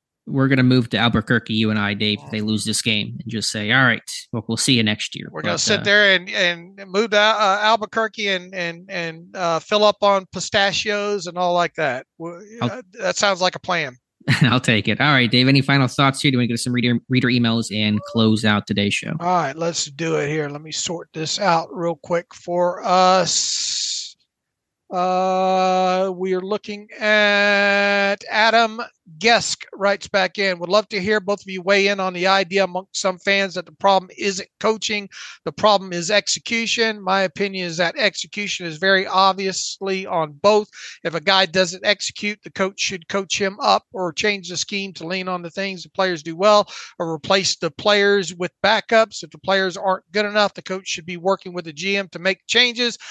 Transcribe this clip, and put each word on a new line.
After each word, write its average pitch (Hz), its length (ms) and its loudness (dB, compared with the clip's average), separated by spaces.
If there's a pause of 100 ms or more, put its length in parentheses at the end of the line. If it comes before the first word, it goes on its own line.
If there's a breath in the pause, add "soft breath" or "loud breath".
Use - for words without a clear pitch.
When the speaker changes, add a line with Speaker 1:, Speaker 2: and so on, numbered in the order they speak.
(280)
Speaker 1:
We're 135 200 2
gonna 131 160 2
move 127 280 4
to 110 60 -2
Albuquerque, 113 560 0
you 110 180 0
and 107 80 -2
I, 104 140 -2
Dave, 104 260 -2
if - 60 -20
Speaker 2:
Mm. 143 60 -14
Speaker 1:
they 107 100 -6
lose 107 220 -2
this 107 180 -4
game, 113 380 -2
and 117 100 -14
just 110 200 -6
say, 107 220 -4
"All 131 120 4
right, 117 200 2 (280)
well, 113 160 -6
we'll 113 80 -2
see 135 180 0
you 113 100 4
next 107 320 -2
year." - 160 -14
Speaker 2:
We're 156 100 -12
gonna 175 140 -2
Speaker 1:
But, - 60 -4
Speaker 2:
sit 202 200 0
Speaker 1:
uh, - 20 -12
Speaker 2:
there 202 320 4
and, 185 140 -4
and 185 580 -2
move 196 220 -2
to, 208 100 2
uh, 208 440 2
Albuquerque 214 640 0
and, 185 240 -4
and, 175 340 -8
and, 175 480 -10
uh, 170 240 0
fill 208 240 2
up 208 200 4
on 196 280 2
pistachios 202 920 -2
and 175 120 -8
all 180 160 2
like 175 200 2
that. 135 320 -2 (140)
W-, 180 420 -14
Speaker 1:
I'll - 100 -2
Speaker 2:
uh, - 100 -10 (120)
that 190 240 -4
sounds 196 240 0
like 185 140 0
a - 40 -10
plan. 156 380 -4 (300)
Speaker 1:
<laughs> - 160 2
I'll 123 180 4
take 110 260 2
it. 107 140 0
All 147 100 4
right, 127 180 4
Dave, 123 200 4
any 135 120 6
final 139 260 2
thoughts 135 340 0
here? 147 100 2
Do 131 60 0
we 123 100 2
get 117 120 -4
some 123 120 -4
reader, 120 280 2 (100)
reader 131 180 2
emails 117 480 0
and 107 280 0
close 110 420 2
out 104 220 2
today's 101 260 0
show? - 260 -6
Speaker 2:
All 170 80 -4
right, 165 300 0
let's 165 280 -4
do 156 320 -4
it 147 120 -2
here. 151 180 -4
Let 147 140 -10
me 156 100 -16
sort 170 420 -8
this 160 260 -6
out 170 360 2
real 170 200 -4
quick - 380 -4
for 175 520 -2
us. - 1300 0 (800)
Uh, 185 1200 2
we 185 200 -2
are 185 80 0
looking 208 480 -8 (100)
at 202 1300 2
Adam 220 520 2 (360)
Gesk 202 460 2 (100)
writes 202 340 -2
back 185 300 -2
in, 190 220 -2
"Would 170 100 -8
love 202 200 2
to 202 120 -4
hear 214 180 0
both 196 220 -2
of 190 80 -16
you 190 120 -8
weigh 196 260 4
in 202 120 0
on 185 140 -2
the 180 140 -2
idea 196 360 2
amongst 180 380 -6
some 185 180 -2
fans 196 360 0
that 175 100 -8
the 165 80 -20
problem 190 440 2
isn't 196 300 -4 (120)
coaching, 208 500 -4 (340 loud breath)
the 156 80 -6
problem 196 400 2
is 175 200 -4
execution. 220 920 0
My 190 200 0
opinion 190 460 -4
is 165 100 -6
that 170 200 0
execution 202 680 -4
is 156 100 -8
very 190 300 2
obviously 190 960 0
on 160 280 -4
both. 208 360 2 (340 loud breath)
If 160 100 2
a 160 60 -4
guy 190 260 2
doesn't 185 400 -2
execute, 208 580 -2
the 170 80 -18
coach 196 280 -4
should 175 300 -6
coach 196 320 -4
him 196 180 -4
up 208 320 2
or 180 220 -4
change 202 360 -2
the 180 60 -8
scheme 196 380 -6
to 160 140 -12
lean 185 200 -4
on 180 140 -4
the 170 80 -12
things 190 340 -8
the - 60 -20
players 180 340 -2
do 165 120 -10
well 208 340 4 (280 loud breath)
or 165 160 -4
replace 190 440 0
the 165 140 -4
players 202 640 2
with 175 180 -6 (120)
backups. 220 600 2
If 160 80 -18
the 156 80 -20
players 190 380 0
aren't 190 340 -2
good 208 140 0
enough, 208 280 0
the 175 80 -16
coach 190 260 -8
should 165 180 -8
be 175 120 -8
working 180 360 -2
with 175 120 -8
the 160 80 -14
G 190 240 -4
M 196 120 -4
to 175 100 -14
make 190 280 -4
changes. 240 500 0 (120 loud breath)